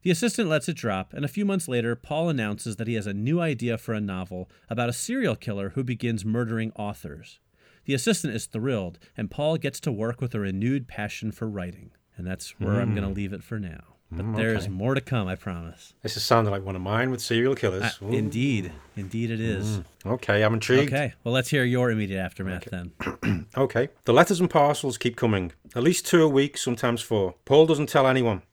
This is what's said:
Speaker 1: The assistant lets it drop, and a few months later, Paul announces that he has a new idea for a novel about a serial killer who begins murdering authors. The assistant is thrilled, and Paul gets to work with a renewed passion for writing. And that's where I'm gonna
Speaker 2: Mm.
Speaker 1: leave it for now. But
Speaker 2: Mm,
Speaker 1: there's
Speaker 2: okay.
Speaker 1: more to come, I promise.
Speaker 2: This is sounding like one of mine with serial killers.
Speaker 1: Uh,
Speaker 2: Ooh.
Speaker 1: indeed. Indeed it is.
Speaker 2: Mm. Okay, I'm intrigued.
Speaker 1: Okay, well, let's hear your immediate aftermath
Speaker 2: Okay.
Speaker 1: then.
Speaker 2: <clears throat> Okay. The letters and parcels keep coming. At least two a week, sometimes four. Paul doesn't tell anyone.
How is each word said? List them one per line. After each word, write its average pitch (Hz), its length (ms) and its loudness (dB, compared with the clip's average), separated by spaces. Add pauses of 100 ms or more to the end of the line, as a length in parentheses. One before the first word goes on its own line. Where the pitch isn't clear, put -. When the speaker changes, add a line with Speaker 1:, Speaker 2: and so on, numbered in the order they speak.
Speaker 1:
The 180 80 4
assistant 208 380 2
lets 156 200 2
it 160 60 -2
drop, 95 380 -4
and 139 120 -6
a 139 40 -2
few 208 160 -4
months 196 240 0
later, 120 260 0
Paul 160 340 -2
announces 110 460 -2
that 113 120 -6
he 120 80 -2
has 104 120 -4
a 101 60 -4
new 120 260 0
idea 120 380 -2
for 113 160 -6
a 107 80 -2
novel 92 480 -6 (200)
about 120 200 0
a 120 40 -2
serial 226 420 -2
killer 101 340 -6
who 139 140 -4
begins 117 420 -2
murdering 113 500 -2
authors. 101 640 -10 (460)
The 139 80 -2
assistant 143 420 0
is 107 100 -6
thrilled, 110 540 -4 (180)
and 107 140 -4
Paul 156 260 0
gets 139 240 -4
to 151 100 -2
work 113 300 -2
with 120 140 -4
a 110 60 0
renewed 113 460 -2
passion 107 440 -6
for 110 180 -6
writing. 95 420 -8 (240)
And 87 120 -8
that's 92 320 -8
where 101 200 2
I'm 117 140 2
gonna 101 160 0
Speaker 2:
Mm. 95 60 -4
Speaker 1:
leave 98 180 -4
it 98 100 -12
for 110 160 -8
now. 87 220 -10 (300)
But 85 140 -6
Speaker 2:
Mm, 110 100 -2
Speaker 1:
there's 110 300 0
Speaker 2:
okay. 101 60 -4
Speaker 1:
more 101 220 0
to 135 80 0
come, 117 260 -2
I 92 80 -2
promise. 85 680 -10
Speaker 2:
This - 120 -6
is - 80 -6
sounding 113 280 4
like 98 120 -4
one 95 120 -6
of 92 80 -6
mine 113 260 0
with 123 120 -4
serial 120 340 2
killers. 104 440 -2
Speaker 1:
Uh, 98 60 -12
Speaker 2:
Ooh. 101 60 -8
Speaker 1:
indeed. 110 600 0 (240)
Indeed 110 360 -4
it 113 80 -4
is. 104 260 -2 (400)
Speaker 2:
Mm. 95 60 -2
Okay, 110 320 2
I'm 107 100 6
intrigued. 131 400 4
Speaker 1:
Okay, 135 200 -2 (100)
well, 117 100 0
let's 127 160 0
hear 139 140 4
your 123 260 2
immediate 101 300 0
aftermath 92 480 -6
Speaker 2:
Okay. 90 220 -8 (340)
Speaker 1:
then. 95 280 0
Speaker 2:
<clears throat> - 60 -6
Okay. 131 320 0 (160)
The 120 80 4
letters 170 260 6
and 180 100 2
parcels 143 500 2
keep 120 160 0
coming. 98 380 0 (220)
At 120 60 -2
least 170 240 2
two 170 160 6
a 156 60 6
week, 143 300 2
sometimes 120 440 0
four. 98 320 0 (120)
Paul 151 200 8
doesn't 151 220 2
tell 139 180 4
anyone. 120 480 4